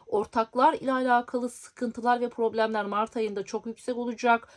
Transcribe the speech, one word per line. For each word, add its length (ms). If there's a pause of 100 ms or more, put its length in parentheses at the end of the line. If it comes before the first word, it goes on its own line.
Ortaklar 680
ile 200
alakalı 560
sıkıntılar 720
ve 80
problemler 560
Mart 320
ayında 260
çok 220
yüksek 320
olacak. 600